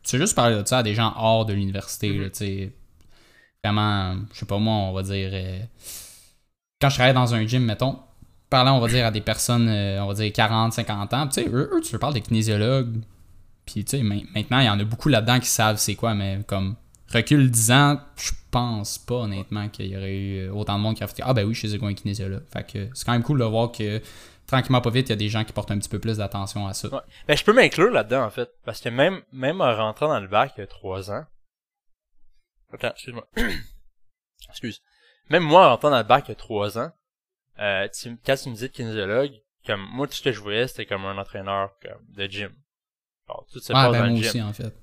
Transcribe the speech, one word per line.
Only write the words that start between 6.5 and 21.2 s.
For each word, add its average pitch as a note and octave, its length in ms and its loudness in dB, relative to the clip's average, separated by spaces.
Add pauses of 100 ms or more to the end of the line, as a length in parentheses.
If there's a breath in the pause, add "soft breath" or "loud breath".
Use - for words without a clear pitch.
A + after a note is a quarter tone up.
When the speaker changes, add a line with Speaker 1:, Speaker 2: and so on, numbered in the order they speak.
Speaker 1:
quand C#3 80 4
je C3+ 80 2
travaillais B2+ 180 6
dans B2 200 4
un A2 120 2
gym, B2+ 180 2
mettons, B2 360 -2 (500)
parlant, C3+ 260 6
on A#2+ 40 6
va A#2 80 2
dire, A#2+ 180 4
à A2 60 2
des G#2 80 -2
personnes, A#2 480 2
euh, G2+ 340 0
on G2 60 -2
va G2 60 -4
dire G#2+ 180 -2
quarante, A2+ 400 2
cinquante G#2 420 -4
ans, C#3 140 -2
tu F#3+ 140 -2
sais, E4 60 -2
eux, C3+ 240 0
eux, E4+ 80 2
tu - 120 -8
leur - 80 -4
parles C#3+ 140 -2
de A2 60 -2
kinésiologue, A2+ 800 0 (680)
puis - 180 -6
tu - 120 -4
sais, C#3 80 0
main-, G2+ 180 0 (120)
maintenant, A2 260 0
il B2+ 60 6
y - 20 4
en G2+ 100 2
a G2+ 60 0
beaucoup A#2 240 -2
là-dedans B2 320 4
qui - 60 -6
savent A2 320 2
c'est G2+ 180 -2
quoi, A2+ 180 -2
mais G2 320 -2
comme, G2 280 -2 (380)
recule C#3+ 380 6
dix A#2 200 2
ans, C#3+ 300 6 (160)
je - 160 -4 (180)
pense A#2 480 -2
pas, - 160 -6
honnêtement, G#2 540 -4
qu'il G2+ 180 -10
y G2 100 -8
aurait F#2+ 200 -6
eu, G2 220 -6 (100)
euh, G2 40 -8
autant G#2 240 -2
de G2+ 60 2
monde A2 140 0
qui G#2+ 80 -6
a - 20 -6
fait « - 180 -10